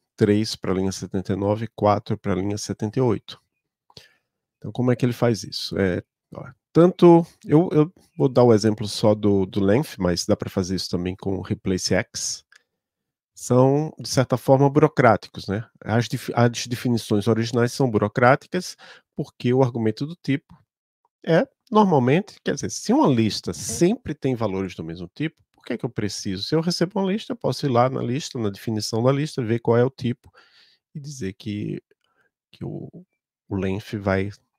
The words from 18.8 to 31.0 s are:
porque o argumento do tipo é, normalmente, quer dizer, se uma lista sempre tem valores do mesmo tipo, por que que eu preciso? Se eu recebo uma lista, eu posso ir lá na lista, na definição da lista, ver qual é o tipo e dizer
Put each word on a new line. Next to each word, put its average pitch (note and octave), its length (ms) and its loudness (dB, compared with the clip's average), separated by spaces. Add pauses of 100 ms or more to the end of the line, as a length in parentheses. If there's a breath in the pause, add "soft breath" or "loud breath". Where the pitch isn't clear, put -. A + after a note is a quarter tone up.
porque - 400 -4
o C3 80 2
argumento A#2+ 440 -2
do E3+ 100 -14
tipo - 420 -6 (680)
é, F3 200 2 (240)
normalmente, F3 720 2
quer C3+ 120 -4
dizer, G2+ 140 -8
se - 220 -6
uma C#4 160 4
lista A2+ 460 0
sempre - 600 -2
tem C3 220 -4
valores G2 380 -4
do F2 100 -12
mesmo E2+ 300 -12
tipo, - 280 -8 (120)
por - 120 -20
que A#3+ 120 -8
que - 80 -10
eu B2+ 40 -4
preciso? G2+ 540 -8
Se - 120 -4
eu E3 60 2
recebo F3 380 -2
uma F#3+ 120 -2
lista, A3 220 -6
eu A#3 40 -12
posso C#3 280 -4
ir C#3 40 0
lá A#2+ 200 4
na B2 120 -6
lista, B2 380 -6
na G#2+ 100 -2
definição A2 540 -4
da C3 80 4
lista, C#3 320 -4
ver A2+ 160 -2
qual A#2 180 2
é A#2+ 60 4
o C3 60 0
tipo - 420 -8 (640 soft breath)
e E3 60 -12
dizer C3 340 -10